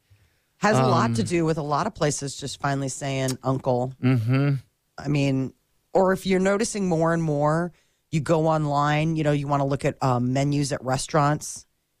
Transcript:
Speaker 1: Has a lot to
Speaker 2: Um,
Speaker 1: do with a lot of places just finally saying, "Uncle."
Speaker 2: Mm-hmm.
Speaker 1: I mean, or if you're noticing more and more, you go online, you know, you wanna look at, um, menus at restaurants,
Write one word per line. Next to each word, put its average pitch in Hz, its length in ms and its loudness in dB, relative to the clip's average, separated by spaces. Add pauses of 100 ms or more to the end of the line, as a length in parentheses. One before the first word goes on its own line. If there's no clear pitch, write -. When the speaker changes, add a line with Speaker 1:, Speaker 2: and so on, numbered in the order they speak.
(580)
Speaker 1:
Has 202 200 2
a 131 80 4
lot - 300 2
to 226 60 0
Speaker 2:
Um, 165 40 0
Speaker 1:
do 170 180 0
with 160 140 0
a 151 40 -6
lot 147 240 -2
of 226 80 -6
places 143 420 -2
just - 240 -12
finally 139 280 -4
saying, 131 540 -4
"Uncle." 131 500 -2 (100)
Speaker 2:
Mm-hmm. 131 520 2 (440)
Speaker 1:
I 139 100 -8
mean, 139 440 0 (420)
or 190 180 4
if 185 140 -2
you're 190 120 2
noticing 202 500 0
more 165 240 2
and 165 100 0
more, 156 500 0 (400)
you 156 80 0
go 160 260 2
online, 151 680 2
you 156 80 -2
know, 147 80 2
you 143 160 -2
wanna 139 180 0
look 139 180 -2
at, 139 180 -2
um, 123 300 0
menus 143 380 0
at - 140 -6
restaurants, 143 840 -2 (340)